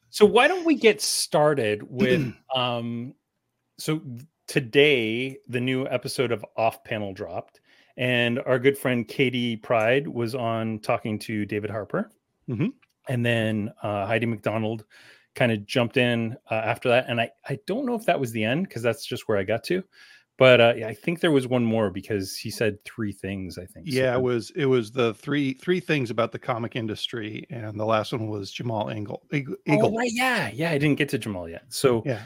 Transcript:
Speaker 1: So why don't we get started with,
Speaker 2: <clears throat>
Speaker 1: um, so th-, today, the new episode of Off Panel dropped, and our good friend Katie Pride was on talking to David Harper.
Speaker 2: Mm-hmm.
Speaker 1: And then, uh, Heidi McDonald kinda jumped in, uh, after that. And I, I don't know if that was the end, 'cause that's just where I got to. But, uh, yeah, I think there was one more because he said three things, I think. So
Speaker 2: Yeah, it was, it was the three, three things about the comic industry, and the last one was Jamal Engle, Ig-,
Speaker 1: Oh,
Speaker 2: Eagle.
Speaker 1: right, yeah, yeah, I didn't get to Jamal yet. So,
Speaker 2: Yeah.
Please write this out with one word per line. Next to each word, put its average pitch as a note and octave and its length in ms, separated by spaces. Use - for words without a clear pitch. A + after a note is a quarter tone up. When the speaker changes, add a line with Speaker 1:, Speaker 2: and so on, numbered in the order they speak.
Speaker 1:
So G#3+ 120
why G#3+ 200
don't F4 200
we D#4+ 80
get G#3+ 260
started C3+ 840
with, B2+ 580
Speaker 2:
<clears throat> - 120
Speaker 1:
um, A#2+ 600
so D#3 220
th-, A#2+ 260
today, C3 920
the A#2+ 100
new C3 280
episode B2+ 460
of G#2 120
Off A2+ 260
Panel G#2 300
dropped, F#2+ 480
and A#2+ 440
our C3 180
good C#3 180
friend B2 320
Katie A#2+ 480
Pride B2 500
was A#2+ 280
on A2+ 460
talking A2 400
to G#2+ 260
David G#2 240
Harper. A2 400
Speaker 2:
Mm-hmm. B2+ 200
Speaker 1:
And A#2+ 160
then, A2 480
uh, G#2 220
Heidi A2+ 220
McDonald A2 580
kinda A#2 220
jumped A#2 400
in, A#2 400
uh, A2+ 60
after A2+ 340
that. B2+ 180
And A#2+ 100
I, A2+ 120
I C#3 180
don't B3+ 200
know A#3+ 80
if A3+ 100
that E3+ 160
was A#2+ 120
the A2+ 120
end, C3+ 240
'cause A2+ 140
that's A#2 240
just - 220
where G#2+ 100
I G2 60
got G#2+ 200
to. F#3 180
But, B2+ 240
uh, A#2 160
yeah, A2+ 100
I A#2+ 60
think E3+ 260
there F3 100
was C3+ 160
one B2 160
more A2 280
because F#2+ 460
he - 140
said G#2 340
three G#2 280
things, F#2+ 460
I F2+ 80
think. - 220
So C3+ 120
Speaker 2:
Yeah, B2+ 140
it B2+ 80
was, B2 340
it E3 80
was B2 260
the A#2+ 240
three, C#3+ 380
three F3 260
things D3 320
about A#2 220
the - 60
comic A#2 360
industry, A2 760
and G#2+ 280
the G#2+ 60
last A2 280
one A2 160
was G#2 220
Jamal A2+ 380
Engle, G#2+ 420
Ig-, C#3 200
Speaker 1:
Oh, - 40
Speaker 2:
Eagle. G#3 240
Speaker 1:
right, A#3+ 160
yeah, A#3 400
yeah, D#3 180
I D3+ 80
didn't C#3+ 180
get D3 140
to C3 80
Jamal F#2+ 320
yet. - 180
So, A#2+ 380
Speaker 2:
Yeah. A2+ 200